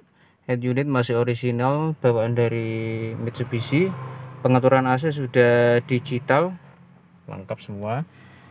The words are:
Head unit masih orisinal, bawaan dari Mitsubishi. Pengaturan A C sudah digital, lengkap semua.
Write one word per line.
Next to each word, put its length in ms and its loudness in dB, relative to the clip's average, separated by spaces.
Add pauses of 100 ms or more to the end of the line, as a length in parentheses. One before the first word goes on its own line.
(480)
Head 160 -2
unit 240 0
masih 320 2
orisinal, 800 0
bawaan 400 2
dari 800 -2
Mitsubishi. 720 -2 (480)
Pengaturan 480 4
A 80 2
C 160 -2
sudah 720 4
digital, 720 0 (720)
lengkap 320 -12
semua. 480 -8 (440)